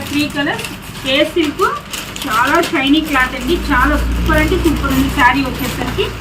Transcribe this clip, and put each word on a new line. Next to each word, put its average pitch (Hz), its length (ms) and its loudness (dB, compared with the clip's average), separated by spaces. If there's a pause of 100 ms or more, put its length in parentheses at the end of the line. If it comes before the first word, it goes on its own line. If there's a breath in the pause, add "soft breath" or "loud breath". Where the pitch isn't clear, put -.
త్రీ 285 140 0 (140)
కలర్స్. 294 300 -2 (480)
ఏ - 20 4 (180)
సిల్క్, 330 320 2 (580)
చాలా 269 320 2 (140)
షైనీ 285 380 2
క్లాత్ 262 300 0
అండి, 254 160 0 (160)
చాలా 277 260 4 (100)
సూపర్ - 360 2
అంటే 339 220 2
సూపర్ 285 320 0
ఉంది 269 220 2
శారీ 262 300 4
వచ్చేసరికి. 254 580 -4 (140)